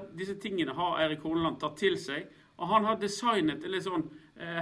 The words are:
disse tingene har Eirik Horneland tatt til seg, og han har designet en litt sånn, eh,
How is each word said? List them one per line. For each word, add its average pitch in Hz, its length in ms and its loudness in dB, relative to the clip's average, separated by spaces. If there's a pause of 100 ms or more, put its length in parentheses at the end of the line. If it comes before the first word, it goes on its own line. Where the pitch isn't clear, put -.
(180)
disse 190 220 -4
tingene 170 360 -2
har 170 280 0
Eirik 156 200 0
Horneland 160 380 0
tatt 151 180 -4
til 185 200 4
seg, 147 280 -6 (300)
og 175 120 -2
han 214 180 6
har 220 140 2
designet 202 640 2
en 180 100 -4
litt 180 120 -2
sånn, 180 200 0 (320)
eh, 170 240 -4